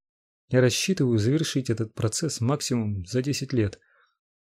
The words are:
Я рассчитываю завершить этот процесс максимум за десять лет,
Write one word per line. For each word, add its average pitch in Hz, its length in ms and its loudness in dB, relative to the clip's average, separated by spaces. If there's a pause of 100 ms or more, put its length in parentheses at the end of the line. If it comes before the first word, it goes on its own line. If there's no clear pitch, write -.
(500)
Я 127 100 4
рассчитываю 127 580 2
завершить 131 520 0
этот 110 240 -4
процесс - 480 -2
максимум 113 640 -2
за 127 180 -2
десять 135 300 -4
лет, 107 260 0 (640)